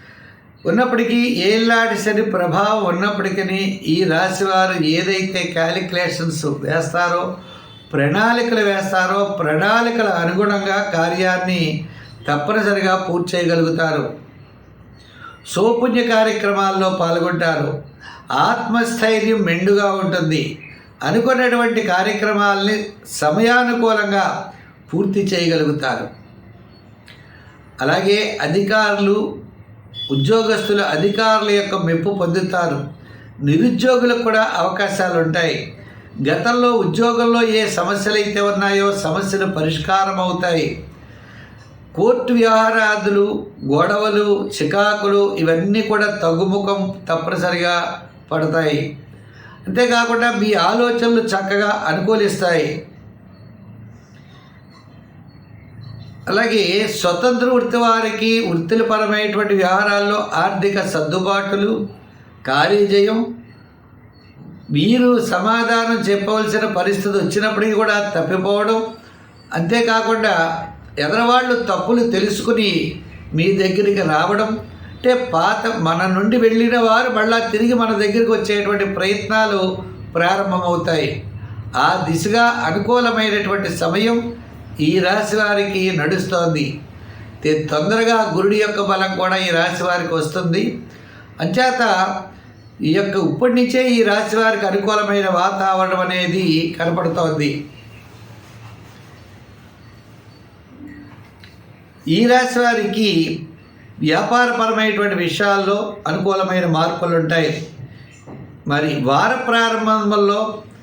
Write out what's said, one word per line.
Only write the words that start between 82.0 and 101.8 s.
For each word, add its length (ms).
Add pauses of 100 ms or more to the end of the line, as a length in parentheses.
దిశగా 320
అనుకూలమైనటువంటి 1300
సమయం 580 (460)
ఈ 180
రాశి 380
వారికి 600
నడుస్తోంది. 840 (640)
తే-, 260
తొందరగా 640
గురుడి 260
యొక్క 200
బలం 380
కూడా 180
ఈ 140
రాశి 320
వారికి 320
వస్తుంది. 680 (580)
అంచేత 720 (680)
ఈ 100
యొక్క 240
ఇప్పటి 380
నుంచే 340
ఈ 140
రాశి 340
వారికి 300
అనుకూలమైన 640
వాతావరణం 720
అనేది 800
కనపడుతోంది. 920 (4000)